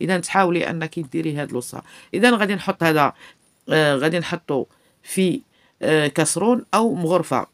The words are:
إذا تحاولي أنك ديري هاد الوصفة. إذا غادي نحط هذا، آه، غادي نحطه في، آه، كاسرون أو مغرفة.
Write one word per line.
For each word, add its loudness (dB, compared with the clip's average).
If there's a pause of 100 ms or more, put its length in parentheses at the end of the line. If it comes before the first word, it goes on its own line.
إذا 0
تحاولي 0
أنك -6
ديري -6
هاد -6
الوصفة. -10 (320)
إذا 4
غادي 0
نحط -4
هذا، 4 (560)
آه، 4
غادي 0
نحطه -4 (380)
في، 0 (400)
آه، 2
كاسرون 0
أو 2
مغرفة. 0